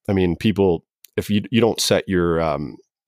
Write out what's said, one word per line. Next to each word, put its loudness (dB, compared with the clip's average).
I 0
mean, 2
people, 0
if -6
you, 0
you 2
don't 2
set 0
your, 0
um, -4